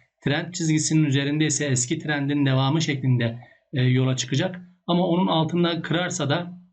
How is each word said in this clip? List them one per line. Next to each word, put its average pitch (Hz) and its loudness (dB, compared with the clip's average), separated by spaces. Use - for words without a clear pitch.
trend 170 -2
çizgisinin 156 2
üzerinde 143 0
ise 147 -2
eski 143 -2
trendin 147 0
devamı 135 2
şeklinde, 127 0
e, 127 0
yola 127 2
çıkacak. 160 -4
Ama 175 2
onun 180 2
altında 170 0
kırarsa 160 -2
da - -4